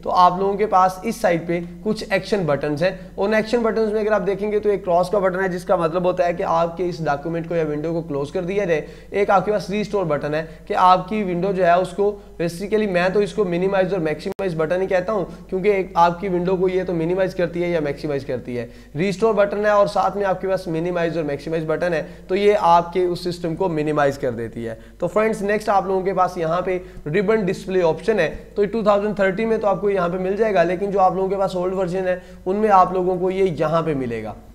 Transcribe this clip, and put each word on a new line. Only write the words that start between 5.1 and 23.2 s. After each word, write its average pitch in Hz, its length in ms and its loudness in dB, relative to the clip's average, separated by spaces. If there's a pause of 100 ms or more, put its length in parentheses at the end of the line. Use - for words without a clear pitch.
button 185 200 0
है 190 80 0
जिसका 180 280 0
मतलब 170 300 0
होता 180 180 2
है 175 100 0
कि 185 80 -4
आपके 170 420 0
इस 170 180 -4
document 165 460 -4
को 175 60 -4
या 160 100 0
विंडो 151 280 -4
को 165 100 -2
close 143 280 -4
कर 185 140 -4
दिया 196 200 -2
जाए। 156 220 0 (260)
एक 202 180 2
आपके 190 200 4
पास 202 200 -2
restore 208 340 -2
button 147 300 -2
है 160 80 -2 (260)
कि 202 80 -2
आपकी 185 460 4
विंडो 180 300 0
जो 185 120 2
है 175 160 6
उसको 185 300 0 (300)
basically 190 480 0
मैं 180 240 2
तो 208 100 4
इसको 208 220 0
minimize 185 500 0
और 190 60 -2
मैक्सिमाइज 165 580 -4
button 160 220 0
ही 190 60 0
कहता 185 260 0
हूँ, 190 140 -2 (220)
क्योंकि 190 220 0
एक 190 260 0
आपकी 175 320 4
विंडो 175 280 0
को 185 120 2
ये 180 160 0
तो 190 100 -4
मिनिमाइज 180 400 0
करती 170 280 -2
है 175 80 -2
या 165 100 2
maximize 143 440 -4
करती 123 320 -6
है। 117 120 -6 (280)
Restore 196 380 0
button 208 320 2
है 208 60 4
और 202 160 6
साथ 190 280 0
में 202 80 0
आपके 185 240 -2
पास 185 200 0
minimize 170 500 -2
और 160 60 -2
मैक्सिमाइज 156 420 -4
बटन 160 260 0
है, 151 100 -2 (260)
तो 185 60 0
ये 202 200 4
आपके 175 520 4
उस 175 180 -4